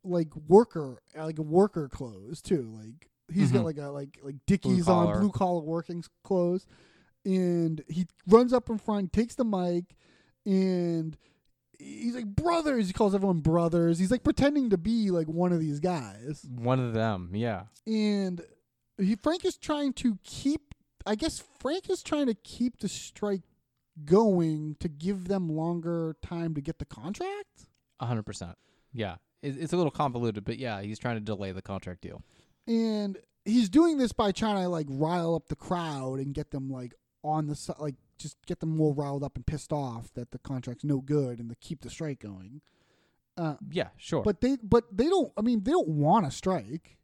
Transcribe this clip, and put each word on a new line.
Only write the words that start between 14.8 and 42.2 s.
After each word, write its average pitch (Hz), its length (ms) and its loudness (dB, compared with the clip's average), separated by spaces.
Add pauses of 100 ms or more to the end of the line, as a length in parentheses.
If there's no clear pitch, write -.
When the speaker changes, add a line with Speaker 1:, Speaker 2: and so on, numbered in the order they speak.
Speaker 1:
like, 160 180 2
one 175 240 2
of 165 80 4
these 147 200 -2
guys. 139 680 -4
Speaker 2:
One 123 320 2
of 120 140 -2
them, 104 400 0
yeah. 104 300 -4 (220)
Speaker 1:
And 202 540 0 (580)
he, 202 180 2
Frank 339 280 -2
is 370 140 -2
trying 294 360 -2
to 214 300 -2
keep, - 500 -4 (300)
I 208 100 0
guess 311 240 -4 (220)
Frank 330 300 -6
is 370 120 -4
trying 294 240 0
to 226 80 0
keep - 460 -6
the 196 80 -4
strike - 540 -6 (640)
going 165 720 4
to 170 120 -4
give 175 360 -6
them 190 220 0
longer 165 720 -2
time 170 340 -6
to 143 60 -4
get 156 180 -8
the 156 60 -10
contract? 359 840 -10 (320)
Speaker 2:
A 131 60 -6
hundred 113 200 -2
percent. 92 300 -12 (380)
Yeah. 101 240 -6 (240)
It, 139 180 -6
it's 160 140 -4
a 175 60 0
little 165 120 2
convoluted, 120 540 -2
but 120 140 -6
yeah, 110 240 -6
he's 104 160 -8
trying 120 180 -2
to 110 60 -4
delay 101 300 -6
the 95 100 -10
contract 92 400 -10
deal. - 200 -14 (440)
Speaker 1:
And 214 500 -2 (300)
he's 220 240 4
doing 311 260 6
this 247 160 2
by 208 200 2
trying 208 300 0
to, 180 60 0
like, 160 220 -2
rile 165 440 0
up - 140 -4
the 151 80 -4
crowd 143 600 -4
and 139 160 -6
get 147 160 -6
them, 135 200 -6
like, 123 220 -10 (320)
on 151 220 0
the 147 100 -4
si-, - 220 -10
like, 147 160 -6 (240)
just - 180 -14 (100)
get - 140 -6
them 160 160 -2
more 156 160 4
riled 139 320 -4
up 135 120 -8
and 123 100 -8
pissed 151 260 -4
off 127 400 -6
that 120 180 -10
the - 100 -14
contract's 127 440 -8
no 143 160 2
good 135 380 0
and 117 100 -10
to 117 80 -12
keep - 240 -10
the 123 80 -14
strike 147 320 -8